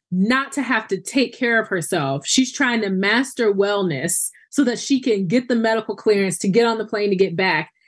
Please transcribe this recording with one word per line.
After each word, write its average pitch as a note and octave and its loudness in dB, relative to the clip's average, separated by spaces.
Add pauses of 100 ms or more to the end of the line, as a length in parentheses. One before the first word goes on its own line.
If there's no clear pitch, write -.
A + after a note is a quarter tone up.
(120)
not A#3 0
to C#4+ -4
have A3+ -2
to F#3+ -4
take - -2
care A#3 0
of G#3+ -4
herself. D3+ -2
She's C4 0
trying A#3+ 0
to G3+ -2
master G#3 0
wellness F#3+ 0 (200)
so - 0
that A#3 0
she C4+ 0
can G3+ 0
get B3 0
the B3 0
medical A3 0
clearance G3+ 2
to - -4
get A3+ 4
on A3+ 0
the A3 -6
plane G#3 -2
to G3+ 2
get F3+ 2
back. E3 0 (160)